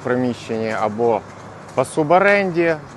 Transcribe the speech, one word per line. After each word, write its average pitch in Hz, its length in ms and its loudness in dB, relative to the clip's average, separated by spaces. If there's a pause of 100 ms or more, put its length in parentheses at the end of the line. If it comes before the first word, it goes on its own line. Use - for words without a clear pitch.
приміщенні 117 760 -2
або 110 400 2 (540)
по 131 100 2
суборенді 175 880 4 (220)